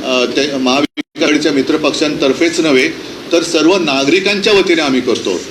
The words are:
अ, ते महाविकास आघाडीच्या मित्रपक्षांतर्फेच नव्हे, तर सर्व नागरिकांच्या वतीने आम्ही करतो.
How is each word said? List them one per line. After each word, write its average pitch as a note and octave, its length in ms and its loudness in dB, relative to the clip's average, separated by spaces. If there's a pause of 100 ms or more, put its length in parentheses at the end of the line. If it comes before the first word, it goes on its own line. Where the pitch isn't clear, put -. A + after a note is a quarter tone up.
अ, B2+ 220 0
ते C#3 320 -2
महाविकास C3+ 680 -2
आघाडीच्या D3+ 280 0
मित्रपक्षांतर्फेच D3 1080 0
नव्हे, D3+ 300 2 (420)
तर E3 120 2
सर्व E3 340 2
नागरिकांच्या F#3+ 760 0
वतीने F3+ 280 2
आम्ही C3 200 0
करतो. G#2 500 -2